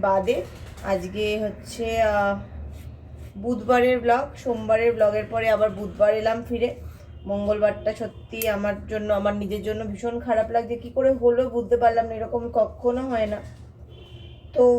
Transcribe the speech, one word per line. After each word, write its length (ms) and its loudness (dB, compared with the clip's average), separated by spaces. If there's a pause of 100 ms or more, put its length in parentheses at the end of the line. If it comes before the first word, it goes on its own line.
বাদে 320 2 (540)
আজকে 340 -2 (180)
হচ্ছে, 420 -8 (260)
আহ, 240 2 (1080)
বুধবারের 600 4
ব্লগ। 220 4 (180)
সোমবারের 540 2
ব্লগের 360 2
পরে 220 0
আবার 220 4
বুধবার 340 2 (100)
এলাম 160 0 (100)
ফিরে। 220 0 (600)
মঙ্গলবারটা 600 0 (100)
সত্যি 380 -10 (180)
আমার 180 -2 (160)
জন্য, 180 -4 (100)
আমার 220 0
নিজের 260 -4
জন্য 140 -4 (100)
ভীষণ 240 -4 (100)
খারাপ 300 2
লাগছে। 280 0
কী 140 -12
করে 140 4 (100)
হলো 200 6 (140)
বুঝতে 280 0
পারলাম 260 4
না, 100 -6
এরকম 240 -4 (160)
কখনো 420 0 (100)
হয় 220 0
না। 60 -6 (1120)
তো 80 4 (180)